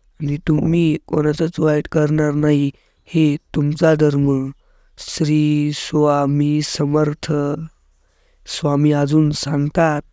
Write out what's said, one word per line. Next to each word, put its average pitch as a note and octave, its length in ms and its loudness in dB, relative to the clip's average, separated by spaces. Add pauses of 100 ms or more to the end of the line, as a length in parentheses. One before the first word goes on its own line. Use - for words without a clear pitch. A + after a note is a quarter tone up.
(140)
आणि D3 240 -6
तुम्ही D#3+ 600 0 (100)
कोणाचंच D3+ 520 -2
वाईट D3+ 280 0
करणार D3+ 460 0
नाही D3 380 2 (340)
हे D#3 300 2 (200)
तुमचा D#3 400 2
धर्म. C#3 540 0 (480)
श्री D3+ 760 0
स्वामी D3 880 0
समर्थ. D3 680 -2 (1160)
स्वामी D3 440 0
अजून D3 400 2
सांगतात D3 680 -2 (120)